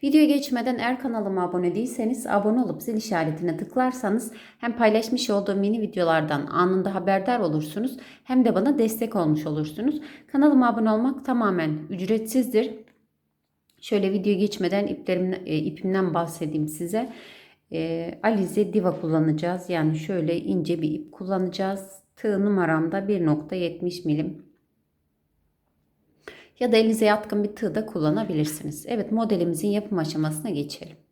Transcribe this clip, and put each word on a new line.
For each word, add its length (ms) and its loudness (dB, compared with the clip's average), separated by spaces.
Videoya 240 8
geçmeden 520 0
eğer 220 -2
kanalıma 420 -2
abone 320 0
değilseniz 520 -2
abone 340 2
olup 220 -4
zil 140 -4
işaretine 600 -2
tıklarsanız 760 -2
hem 180 -4
paylaşmış 540 2
olduğum 320 0
yeni 180 0
videolardan 680 0
anında 480 0
haberdar 460 0
olursunuz 560 -2
hem 200 4
de 100 4
bana 240 2
destek 380 0
olmuş 300 2
olursunuz. 540 -2
Kanalıma 420 6
abone 220 2
olmak 340 0
tamamen 540 0
ücretsizdir. 840 0
Şöyle 320 0
video 220 2
geçmeden 520 0
iplerim, 460 -2
e, 120 0
ipimden 560 -2
bahsedeyim 540 -2
size. 440 -4
E, 380 -4
Alize 500 0
Diva 280 2
kullanacağız. 680 0
Yani 260 2
şöyle 440 -2
ince 420 -2
bir 80 0
ip 220 -8
kullanacağız. 920 -4
Tığ 280 0
numaram 480 2
da 160 -4
bir 180 2
nokta 300 0
yetmiş 480 -4
milim. 420 -2
Ya 120 2
da 40 6
elinize 280 4
yatkın 400 2
bir 120 -6
tığ 180 -4
da 120 -2
kullanabilirsiniz. 1000 -2
Evet, 240 -4
modelimizin 560 0
yapım 300 -2
aşamasına 520 -2
geçelim. 460 -8